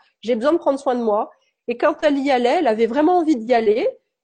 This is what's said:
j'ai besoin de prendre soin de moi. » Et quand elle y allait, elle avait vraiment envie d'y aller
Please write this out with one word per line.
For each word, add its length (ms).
j'ai 120
besoin 200
de 40
prendre 220
soin 160
de 80
moi. » 260
Et 100
quand 260
elle 140
y 140
allait, 280
elle 80
avait 200
vraiment 320
envie 160
d'y 180
aller 340